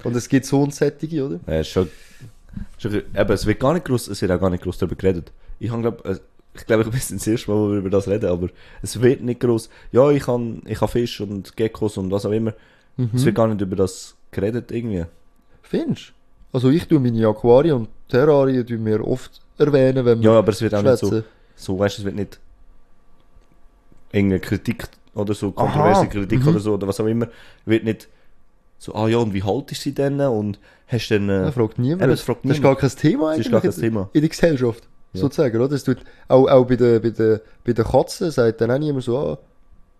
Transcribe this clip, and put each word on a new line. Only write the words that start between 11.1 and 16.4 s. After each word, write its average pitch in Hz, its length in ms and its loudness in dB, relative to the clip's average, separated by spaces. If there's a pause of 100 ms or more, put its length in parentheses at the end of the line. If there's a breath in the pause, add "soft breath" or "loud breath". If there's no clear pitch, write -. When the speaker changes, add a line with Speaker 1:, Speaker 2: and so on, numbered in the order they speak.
Speaker 2:
und 98 360 -10
Geckos 110 420 -4
und 95 120 -6
was 104 160 -2
auch 101 60 -2
immer.“ 110 200 -2 (440 soft breath)
Speaker 1:
Mhm. 120 180 -2
Speaker 2:
Es 127 100 0
wird 107 120 2
gar 113 100 4
nicht 107 140 -2
über 95 160 -4
das - 400 -4 (160)
geredet, 113 400 -4
irgendwie. 113 320 -4 (580)
Speaker 1:
Findest - 460 -6
du? - 40 -20 (420)